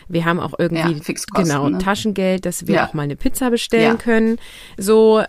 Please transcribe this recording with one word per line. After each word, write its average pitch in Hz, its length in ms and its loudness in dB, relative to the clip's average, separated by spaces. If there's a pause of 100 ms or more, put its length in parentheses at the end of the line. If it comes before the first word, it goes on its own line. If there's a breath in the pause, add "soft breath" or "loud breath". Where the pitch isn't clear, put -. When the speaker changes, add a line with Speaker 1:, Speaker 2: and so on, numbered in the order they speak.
Speaker 1:
Wir 170 160 -2
haben 170 160 0
auch 143 180 -6
irgendwie, 165 360 0
Speaker 2:
Ja, 147 80 -6
Fixkosten, - 460 -2
Speaker 1:
genau, 143 220 0
Speaker 2:
ne? 180 80 -2
Speaker 1:
Taschengeld, 190 640 -2
dass 175 220 -6
wir 190 80 2
Speaker 2:
Ja. 156 120 2
Speaker 1:
auch - 60 -12
mal 156 120 -4
eine 143 120 -4
Pizza 254 340 0
bestellen 226 420 2
Speaker 2:
Ja. - 20 2
Speaker 1:
können. 226 420 2 (400 loud breath)
So, 220 520 4